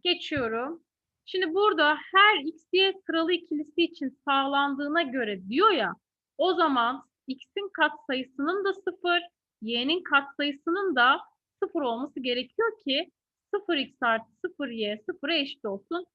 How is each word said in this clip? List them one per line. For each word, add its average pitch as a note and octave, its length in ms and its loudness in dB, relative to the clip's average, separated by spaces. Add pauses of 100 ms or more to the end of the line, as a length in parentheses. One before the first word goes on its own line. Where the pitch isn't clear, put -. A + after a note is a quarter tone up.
Geçiyorum. D4 760 -4 (420)
Şimdi F#4 300 -2
burada D#4+ 420 4 (180)
her G4+ 240 8
x, C#4+ 240 -8 (100)
y F#4+ 220 4 (120)
sıralı E4 260 0
ikilisi E4+ 500 -2
için D4 420 -4
sağlandığına C#4+ 800 0
göre G#3+ 460 -4
diyor F4 220 4
ya, A3 220 0 (460)
o E4+ 160 2
zaman C4+ 480 2 (240)
x'in G4 420 -10
katsayısının D4+ 960 -2
da G4 100 0
sıfır, F4 480 -2 (400)
y'nin B3 400 -2
katsayısının D4 960 0
da C4 240 4 (420)
sıfır - 180 -4
olması C4 400 -4
gerekiyor B3+ 640 -2
ki C#4+ 260 -2 (440)
sıfır F#4+ 220 -2
x C4 260 -6
artı A3+ 280 0 (140)
sıfır C#4+ 240 -8
y G#3+ 380 -4
sıfıra E4 300 -4
eşit C#4 280 -4
olsun A3+ 500 -6